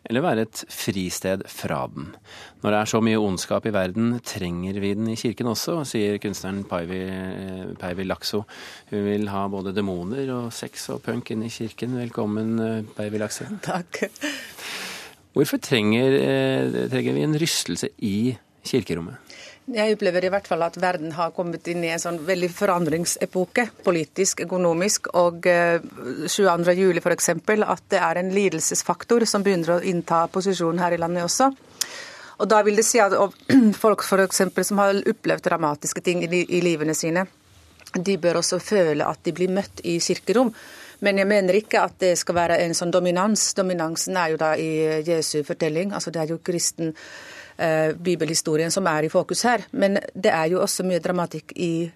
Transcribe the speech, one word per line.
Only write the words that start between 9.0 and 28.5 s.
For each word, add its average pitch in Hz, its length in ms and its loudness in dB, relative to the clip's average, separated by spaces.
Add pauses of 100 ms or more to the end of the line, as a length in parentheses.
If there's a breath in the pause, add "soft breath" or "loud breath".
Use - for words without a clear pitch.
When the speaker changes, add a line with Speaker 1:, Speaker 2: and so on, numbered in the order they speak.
Speaker 1:
vil 104 240 -2
ha 98 160 -2
både 98 240 -6
demoner 98 640 -4
og 120 160 -6
sex - 380 -12
og 127 120 -6
punk 120 300 -6
inn 110 160 -4
i 117 40 -10
kirken. 117 440 -8
Velkommen, 113 640 -4
eh, 110 220 -2 (100)
Päivi 107 320 -6
Lakso. 117 320 -8
Speaker 2:
<laughs> - 80 -12
Takk. 175 380 -6 (1300 loud breath)
Speaker 1:
Hvorfor 147 260 0
trenger, 127 640 2
eh, 131 640 0 (100)
trenger 127 240 0
vi 143 80 0
en 151 160 0
rystelse - 480 -2 (160)
i 110 320 0 (240)
kirkerommet? 95 560 -4 (460 loud breath)
Speaker 2:
Jeg 214 340 0
opplever 180 300 0
i - 20 2
hvert 196 160 0
fall 170 160 -2
at 165 160 -2
verden 175 400 -2
har 170 160 -2
kommet 170 400 -6
inn 175 120 -2
i 165 40 0
en 165 100 -2
sånn 170 220 -4
veldig 175 320 -2
forandringsepoke, 175 1120 0 (200)
politisk, 180 640 0
økonomisk, 180 600 0 (100)
og, 175 320 2
eh, 170 300 4 (500)
tjueandre 175 480 4
juli 180 240 4
for 170 140 2
eksempel, 196 500 2
at 185 240 -2
det 202 100 2
er 170 220 2
en 180 100 0
lidelsesfaktor 185 960 2